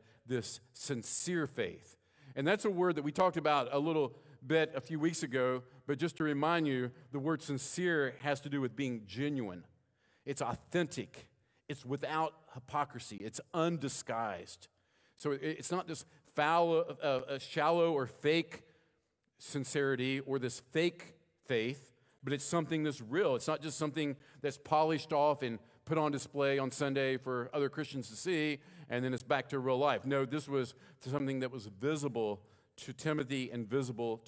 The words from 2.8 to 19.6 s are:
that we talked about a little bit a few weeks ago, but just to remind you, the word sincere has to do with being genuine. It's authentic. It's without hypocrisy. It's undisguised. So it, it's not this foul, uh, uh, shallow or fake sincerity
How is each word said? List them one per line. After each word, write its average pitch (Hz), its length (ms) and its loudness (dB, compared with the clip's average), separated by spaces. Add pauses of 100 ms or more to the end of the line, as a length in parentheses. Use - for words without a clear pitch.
that 147 80 -2
we 147 80 -2
talked 185 240 4
about 147 360 4
a 143 80 2
little 151 360 2 (300)
bit 156 300 4
a 135 60 -4
few 160 180 -6
weeks 160 240 0
ago, 127 400 2 (220)
but 143 120 -2
just 156 200 -2
to 170 60 0
remind 151 440 2
you, 127 240 0 (200)
the 143 80 -4
word 151 220 0
sincere 143 800 0
has 143 200 0
to 147 80 -8
do 139 120 0
with 123 140 -2
being 123 300 -2
genuine. 110 600 -4 (600)
It's 139 160 -4
authentic. - 840 -2 (400)
It's 139 180 -10
without 143 480 -2 (200)
hypocrisy. 131 640 -4
It's 104 240 -8 (120)
undisguised. 127 1160 -2 (500)
So 151 140 -4
it, 139 100 -4
it's 156 300 -4
not 180 160 -2
this 160 180 -8 (300)
foul, 165 500 4 (160)
uh, 151 40 0
uh, 135 340 0
shallow 165 520 4
or 135 160 2
fake 160 560 0 (720)
sincerity 135 840 0